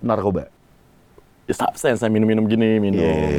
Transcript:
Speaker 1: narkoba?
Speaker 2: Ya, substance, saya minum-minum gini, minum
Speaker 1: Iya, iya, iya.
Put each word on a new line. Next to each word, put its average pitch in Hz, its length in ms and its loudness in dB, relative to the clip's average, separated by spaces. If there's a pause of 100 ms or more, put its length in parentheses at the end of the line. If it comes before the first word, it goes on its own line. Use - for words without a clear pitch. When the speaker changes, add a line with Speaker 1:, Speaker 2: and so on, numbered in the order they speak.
Speaker 1:
narkoba? 101 480 -2 (960)
Speaker 2:
Ya, - 80 -2
substance, - 480 -2
saya 113 80 0
minum-minum 110 340 2
gini, 110 380 2
minum 98 180 0
Speaker 1:
Iya, 82 80 2
iya, 80 60 0
iya. 73 240 -2